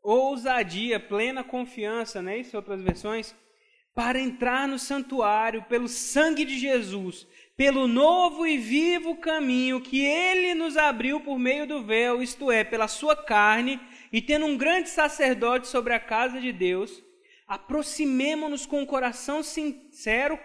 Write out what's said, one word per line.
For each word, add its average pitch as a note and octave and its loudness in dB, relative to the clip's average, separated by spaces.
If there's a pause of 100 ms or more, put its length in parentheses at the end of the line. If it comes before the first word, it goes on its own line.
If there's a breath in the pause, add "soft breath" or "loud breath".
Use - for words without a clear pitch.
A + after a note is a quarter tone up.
Ousadia, A#3 0
plena B3 -4
confiança", A#3 -6
não F#3 -6
é A3+ -6
isso? B3 -10
Outras G3 -8
versões. G#3 -4 (580 soft breath)
"Para B3 0
entrar B3+ -2
no C4+ -4
santuário A3+ 0
pelo A#3+ -2
sangue D4+ 0
de C4+ -4
Jesus, G3+ -2 (280 loud breath)
pelo C4+ 4
novo D#4+ 4
e D4+ 2
vivo E4 0
caminho C4 0
que C4 0
ele F4+ 2
nos D#4+ -2
abriu C#4+ 2
por C#4+ -6
meio C4+ 0
do C#4 -6
véu, A#3+ 2
isto B3+ -2
é, A3 4
pela A3 -2
sua D4+ 0
carne, A#3 4 (320 loud breath)
e A3+ 0
tendo D4+ 2
um D4 0
grande E4+ 2
sacerdote B3+ 2
sobre A#3+ 0
a A3+ 2
casa B3 -2
de B3 -4
Deus, F#3 -2 (440 soft breath)
aproximemo-nos D4 -2
com C#4+ -2
o C4+ -4
coração C#4 -2
sincero, D4 -4